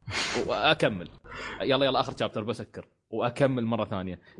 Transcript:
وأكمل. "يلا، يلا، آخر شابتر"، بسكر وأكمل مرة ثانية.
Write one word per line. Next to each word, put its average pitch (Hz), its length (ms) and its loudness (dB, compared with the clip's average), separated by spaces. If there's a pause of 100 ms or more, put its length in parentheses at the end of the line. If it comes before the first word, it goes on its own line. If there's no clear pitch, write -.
(480)
وأكمل. 113 600 2 (540)
"يلا، 131 240 4
يلا، 135 140 4
آخر 131 200 0
شابتر"، 107 240 -2
بسكر - 440 -8 (220)
وأكمل 120 560 2
مرة 113 200 0
ثانية. 92 340 -6 (200)